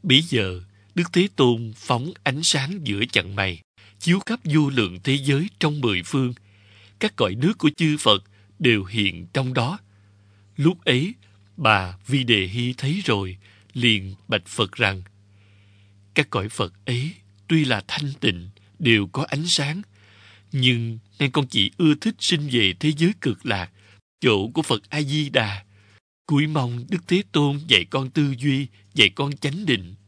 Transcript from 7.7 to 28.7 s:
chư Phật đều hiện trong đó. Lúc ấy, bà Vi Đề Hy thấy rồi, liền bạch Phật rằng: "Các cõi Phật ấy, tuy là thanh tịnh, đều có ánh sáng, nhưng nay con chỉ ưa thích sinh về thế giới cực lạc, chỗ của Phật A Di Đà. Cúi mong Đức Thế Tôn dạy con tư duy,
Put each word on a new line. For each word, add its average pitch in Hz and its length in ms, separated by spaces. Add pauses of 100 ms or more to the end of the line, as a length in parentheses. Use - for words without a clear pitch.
chư 156 200
Phật 104 280 (340)
đều 113 260
hiện 92 480
trong 131 220
đó. 135 240 (760)
Lúc 170 280
ấy, 185 300 (420)
bà 98 400 (100)
Vi 131 180
Đề 104 220
Hy 120 260
thấy 151 320
rồi, 98 320 (360)
liền 107 420 (140)
bạch - 180
Phật - 260
rằng: 98 300 (1120)
"Các 143 160
cõi 104 180
Phật 90 240 (140)
ấy, 127 240 (380)
tuy 160 160
là 117 240
thanh 143 320
tịnh, 90 280 (300)
đều 113 280
có 139 220
ánh 151 180
sáng, 156 360 (680)
nhưng 120 460 (200)
nay 139 140
con 143 140
chỉ 107 300
ưa 156 240
thích - 180
sinh 147 340
về 101 280
thế 151 160
giới 165 240
cực - 260
lạc, 98 240 (500)
chỗ 107 280
của 151 140
Phật 120 280
A 151 120
Di 143 280
Đà. 107 340 (640)
Cúi 151 200
mong 123 440
Đức 180 180
Thế 185 140 (100)
Tôn 143 360
dạy 95 160
con 131 260
tư 143 280
duy, 135 280 (280)